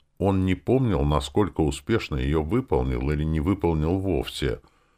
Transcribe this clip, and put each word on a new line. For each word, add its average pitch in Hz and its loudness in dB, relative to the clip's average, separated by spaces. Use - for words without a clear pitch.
Он 95 2
не 92 2
помнил, 110 0
насколько 78 0
успешно 78 -2
её 71 0
выполнил 65 -2
или 76 0
не 80 0
выполнил 82 0
вовсе. 71 -4